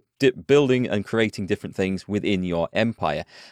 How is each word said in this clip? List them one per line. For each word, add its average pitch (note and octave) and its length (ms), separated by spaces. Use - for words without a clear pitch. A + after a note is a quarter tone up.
di-, C#3 100
building C3 580
and G2+ 160
creating A2 420
different - 280
things F#2+ 320
within G2 380
your E2+ 280
empire. F2 520